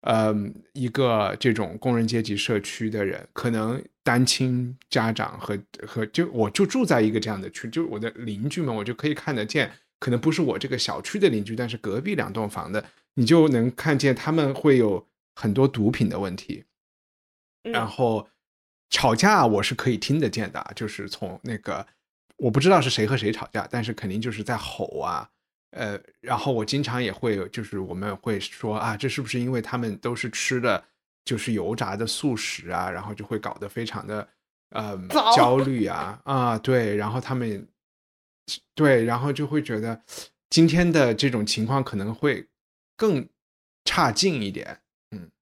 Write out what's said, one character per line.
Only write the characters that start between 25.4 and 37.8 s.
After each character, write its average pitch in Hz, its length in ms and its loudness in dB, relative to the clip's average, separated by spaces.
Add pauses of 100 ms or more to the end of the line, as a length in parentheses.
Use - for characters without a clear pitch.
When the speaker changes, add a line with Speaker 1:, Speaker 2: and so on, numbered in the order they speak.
Speaker 1:
呃， 101 260 -8 (240)
然 120 160 -2
后 139 120 -2
我 113 140 2
经 139 180 0
常 123 200 -2
也 101 100 -2
会 110 240 0
有， 92 120 -4
就 - 140 -8
是 101 160 -8
我 92 140 -6
们 98 240 -6
会 104 240 -4
说 - 340 -6
啊， 110 220 -2
这 135 100 -4
是 131 140 -2
不 120 80 -6
是 127 100 -4
因 120 140 -2
为 120 80 0
他 123 160 -6
们 113 220 -2
都 120 180 -4
是 - 140 -6
吃 - 300 -2
的 117 220 2 (420)
就 120 120 -2
是 113 160 -4
油 104 240 -2
炸 104 180 -4
的 110 120 -4
素 131 280 -2
食 - 360 -8
啊， 90 180 -2
然 90 140 -6
后 107 100 -10
就 104 120 -12
会 107 140 -4
搞 104 160 -6
得 101 140 -10
非 117 160 -6
常 110 220 -8
的， 104 200 -8 (440)
嗯， 202 380 -6
Speaker 2:
糟。 226 260 4
Speaker 1:
焦 127 240 6
虑 131 280 0
啊， 82 380 -6
啊， 123 320 0
对， 113 400 0
然 104 140 -2
后 123 100 -4
他 131 140 -6
们， 110 320 -4 (1080)